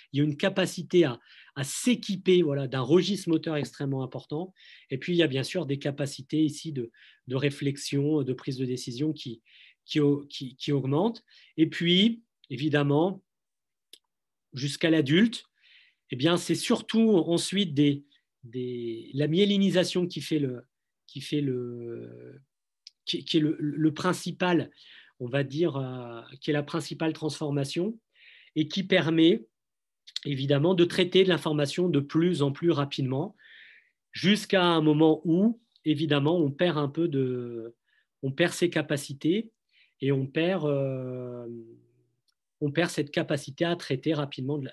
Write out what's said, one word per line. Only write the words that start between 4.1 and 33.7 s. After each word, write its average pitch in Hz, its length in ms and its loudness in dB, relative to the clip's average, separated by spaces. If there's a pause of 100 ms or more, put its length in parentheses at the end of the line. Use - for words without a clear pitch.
Et 135 80 -4
puis, 175 160 -4
il - 20 2
y 170 60 6
a 151 60 4
bien 135 160 -2
sûr 165 220 -4
des 139 120 -4
capacités 139 640 -4
ici 151 300 -4
de, 120 180 -8 (380)
de 127 80 -4
réflexion, 143 840 -2
de 127 120 -4
prise 127 240 -8
de 131 80 -4
décision 127 460 -4
qui, 127 280 -14 (460)
qui, 151 140 -2 (280)
qui, 127 280 -12
qui - 160 -6
augmentent. 143 520 0 (320)
Et 160 120 2
puis, 180 540 2 (280)
évidemment, 147 720 2 (1300)
jusqu'à 143 380 0
l'adulte, 160 540 4 (640)
eh 139 60 -6
bien, 165 200 2
c'est 165 200 0
surtout 226 520 2
ensuite 170 640 2
des, 143 320 2 (380)
des, 120 720 -8
la 147 140 0
myélinisation 185 800 2
qui 160 120 -10
fait 151 200 -2
le, 123 260 -4 (400)
qui - 140 -14
fait 147 200 -4
le, 120 1040 -8 (640)
qui, - 180 -4
qui - 120 0
est 156 40 4
le, 151 200 0
le 151 340 0
principal, 180 760 0 (500)
on 123 80 -8
va 139 160 0
dire, 139 320 -2
euh, 127 440 -8 (200)
qui - 100 -4
est - 20 2
la 147 100 0
principale 160 500 -4
transformation 151 840 -4 (580)
et 156 120 0
qui 190 140 -4
permet 165 640 4 (800)
évidemment 143 500 2
de 175 100 4
traiter 180 380 4
de 185 60 2
l'information 156 600 0
de 139 120 2
plus 156 420 2
en 139 80 2
plus 170 200 0
rapidement 139 640 -2 (760)